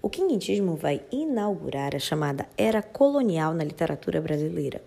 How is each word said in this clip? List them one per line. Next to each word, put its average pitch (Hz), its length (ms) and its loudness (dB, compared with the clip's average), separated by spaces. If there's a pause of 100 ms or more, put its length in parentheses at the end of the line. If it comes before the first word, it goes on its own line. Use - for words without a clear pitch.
O 208 80 -2
quinhentismo 202 680 0
vai 147 240 0 (100)
inaugurar 190 800 -2
a 143 60 -4
chamada 143 480 -2 (100)
Era 214 240 2
Colonial 214 720 2
na 165 80 0
literatura 156 600 -2
brasileira. 151 640 -2